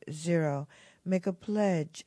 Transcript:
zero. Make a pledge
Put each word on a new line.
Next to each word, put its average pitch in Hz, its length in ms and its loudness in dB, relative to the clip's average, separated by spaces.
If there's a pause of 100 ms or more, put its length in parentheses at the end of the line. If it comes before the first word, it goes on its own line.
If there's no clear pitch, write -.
(120)
zero. 156 560 0 (380)
Make 180 220 0
a 196 60 -2
pledge 190 720 0